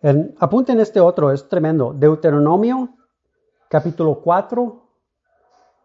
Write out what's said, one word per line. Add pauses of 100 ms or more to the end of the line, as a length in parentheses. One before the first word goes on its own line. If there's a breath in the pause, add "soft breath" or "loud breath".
En,
apunten
este
otro,
es
tremendo.
Deuteronomio, (760)
capítulo
cuatro, (1000)